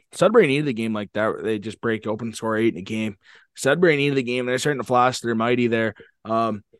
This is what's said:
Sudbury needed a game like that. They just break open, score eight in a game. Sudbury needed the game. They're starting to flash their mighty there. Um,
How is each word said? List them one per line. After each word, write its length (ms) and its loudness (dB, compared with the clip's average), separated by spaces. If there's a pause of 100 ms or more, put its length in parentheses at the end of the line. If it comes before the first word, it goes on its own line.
(140)
Sudbury 340 6
needed 220 0
a 40 -2
game 200 -4
like 200 -6
that. 300 -2
They 160 -2
just 220 -12
break 260 -4
open, 240 -6
score 240 -4
eight 200 2
in 40 -12
a 20 -12
game. 360 -6 (400)
Sudbury 400 2
needed 180 2
the 80 0
game. 220 -2
They're 120 -2
starting 220 -2
to 80 -6
flash 320 2
their 160 -2
mighty 320 2
there. 280 0 (280)
Um, 400 -4 (160)